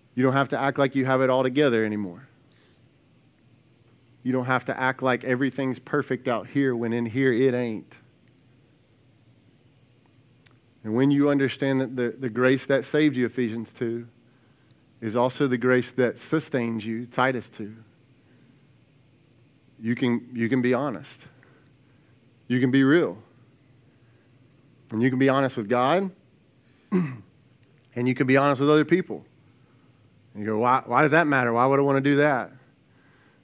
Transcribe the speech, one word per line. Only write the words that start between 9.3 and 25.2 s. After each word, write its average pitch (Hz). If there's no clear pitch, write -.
And 110
when 139
you 143
understand 139
that 131
the, 120
the 131
grace 127
that 135
saved 151
you, 123
Ephesians 117
two, 117
is 110
also 127
the 127
grace 127
that 113
sustains 117
you, 113
Titus 127
two, 107
you 113
can, 120
you 117
can 127
be 123
honest. 123
You 123
can 127
be 135
real. 135
And 110
you 131
can 127